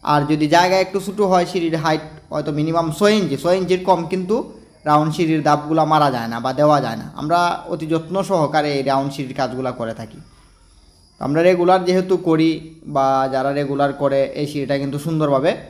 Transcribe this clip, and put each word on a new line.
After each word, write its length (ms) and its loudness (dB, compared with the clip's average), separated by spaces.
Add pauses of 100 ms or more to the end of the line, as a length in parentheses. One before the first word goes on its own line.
আর 260 2
যদি 200 0
জায়গা 280 4
একটু 240 0
ছোটো 280 -2
হয়, 180 4
সিঁড়ির 300 -2
হাইট 560 -4
হয়তো 200 -4
মিনিমাম 400 0
ছয় 200 2
ইঞ্চি, 240 0
ছয় 200 2
ইঞ্চির 280 0
কম 220 2
কিন্তু 460 -4 (320)
রাউন্ড 300 2
সিঁড়ির 280 0
ধাপগুলো 420 2
মারা 260 4
যায় 180 -4
না 120 -6
বা 120 -2
দেওয়া 280 4
যায় 160 -4
না। 200 -12
আমরা 500 0
অতি 200 -6
যত্ন 360 -2
সহকারে 520 0
এই 80 -2
রাউন্ড 300 0
সিঁড়ির 240 -10
কাজগুলো 360 -4
করে 220 -8
থাকি। 240 -16 (1000)
তো 60 -8
আমরা 180 0
রেগুলার 420 4
যেহেতু 320 2
করি 680 0
বা 460 0
যারা 200 -2
রেগুলার 400 0
করে, 320 0
এই 220 -6
সিঁড়িটা 320 -4
কিন্তু 200 -4
সুন্দরভাবে 580 0 (140)